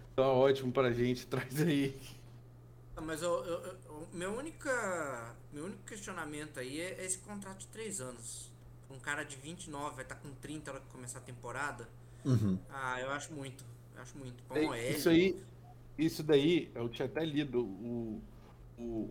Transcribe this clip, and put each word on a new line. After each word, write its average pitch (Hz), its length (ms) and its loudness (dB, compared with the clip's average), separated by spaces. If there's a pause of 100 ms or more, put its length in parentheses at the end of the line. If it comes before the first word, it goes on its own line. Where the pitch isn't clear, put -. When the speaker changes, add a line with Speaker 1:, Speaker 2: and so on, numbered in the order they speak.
(140)
Speaker 1:
tá 131 140 8
ótimo 135 420 8
pra 127 220 6
gente, 123 340 2
<laughs> - 20 -16
traz 135 320 0
aí. 143 380 4 (1000)
Speaker 2:
Ah, 165 40 -8
mas 156 220 -4
eu, 175 100 2 (120)
eu, 175 160 -2
eu, 165 520 -12
meu 190 240 -4
única, 180 960 -2 (180)
meu 147 120 -8
único 214 200 -8
questionamento 156 760 -6
aí 135 200 -4
é, 180 200 -6
é 185 40 -6
esse 185 140 -2
contrato 202 420 -10
de - 80 -12
três 220 320 -8
anos. 120 500 -10 (400)
Um 135 80 -12
cara 143 240 -2
de 147 140 -10
vinte 151 300 -12
e 156 40 -10
nove 143 260 -6
vai 131 80 -8
tá 131 120 -10
com 120 120 -14 (140)
trinta 147 300 -8
na 135 60 -8
hora 131 80 -14
que - 60 -16
começar 123 280 -10
a - 20 -12
temporada. 120 680 -6 (360)
Speaker 3:
Uhum. 113 340 6 (100)
Speaker 2:
Ah, 127 320 -2
eu 131 100 -2
acho 143 220 -4
muito, 135 320 -8 (300)
eu 123 80 -12
acho 135 160 -12
muito. 127 240 -12
Pra 135 160 -2
Speaker 1:
É, 156 80 6
Speaker 2:
um 147 40 0
O 127 40 -2
L. 120 220 0
Speaker 1:
isso - 120 2
aí, 175 320 8 (560)
isso 160 260 2
daí, 151 520 8
eu 117 140 0
tinha 131 180 0
até 151 180 0
lido, 139 400 2
o, 110 560 -4 (560)
o, 113 340 -2